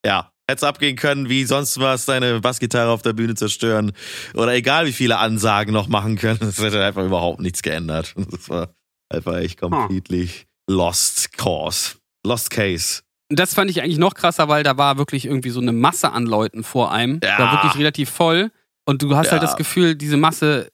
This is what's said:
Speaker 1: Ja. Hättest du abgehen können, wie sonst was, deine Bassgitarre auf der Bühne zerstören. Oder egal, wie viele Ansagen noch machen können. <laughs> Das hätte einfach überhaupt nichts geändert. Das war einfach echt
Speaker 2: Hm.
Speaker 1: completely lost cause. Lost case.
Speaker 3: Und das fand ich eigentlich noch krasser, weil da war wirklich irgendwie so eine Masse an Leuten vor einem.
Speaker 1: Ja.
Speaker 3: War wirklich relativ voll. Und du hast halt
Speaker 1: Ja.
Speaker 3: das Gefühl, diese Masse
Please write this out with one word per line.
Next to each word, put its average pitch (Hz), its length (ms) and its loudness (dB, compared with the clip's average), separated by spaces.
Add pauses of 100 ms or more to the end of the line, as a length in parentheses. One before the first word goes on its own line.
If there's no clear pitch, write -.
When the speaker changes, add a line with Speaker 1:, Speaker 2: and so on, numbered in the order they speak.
Speaker 1:
Ja. 95 260 -2 (180)
Hättest 135 140 -2
du 147 40 2
abgehen 139 280 0
können, 139 340 -2
wie 131 140 2
sonst 135 360 0
was, 131 260 2
deine 123 340 2
Bassgitarre 120 520 0
auf 113 120 0
der 113 100 2
Bühne 113 220 -2
zerstören. 107 560 0 (420)
Oder 120 220 2
egal, 135 320 2
wie 131 60 0
viele 113 240 2
Ansagen 107 560 2
noch 104 140 0
machen 110 300 0
können. 110 220 0
<laughs> - 20 -4
Das 104 180 -4
hätte 104 240 0
einfach 98 200 0
überhaupt 87 380 0
nichts 90 200 -4
geändert. 80 520 -4 (180)
Das - 180 -14
war 87 200 -6 (440)
einfach 85 240 -4
echt 85 240 -6
Speaker 2:
Hm. 90 100 -4
Speaker 1:
completely 92 580 -2 (400)
lost - 680 -2
cause. - 580 -4 (300)
Lost 113 240 -2
case. 95 520 -2 (300)
Speaker 3:
Und 147 80 0
das 185 140 0
fand 196 160 2
ich 170 120 -4
eigentlich 151 180 -2
noch 185 160 2
krasser, 165 340 2
weil 151 140 4
da 135 140 2
war 139 200 2
wirklich 139 280 -2
irgendwie 127 260 -4
so 123 100 -2
eine 120 120 2
Masse 143 380 2
an 117 140 -2
Leuten 110 380 0
vor 120 280 0
einem. 123 320 -2
Speaker 1:
Ja. 101 160 2
Speaker 3:
War 101 140 4
wirklich 98 240 2
relativ 147 320 0
voll. 175 420 2 (340)
Und 143 180 2
du 143 120 4
hast 156 160 4
halt 160 120 4
Speaker 1:
Ja. 160 40 0
Speaker 3:
das 143 100 -2
Gefühl, 165 380 2
diese 147 220 0
Masse 151 560 2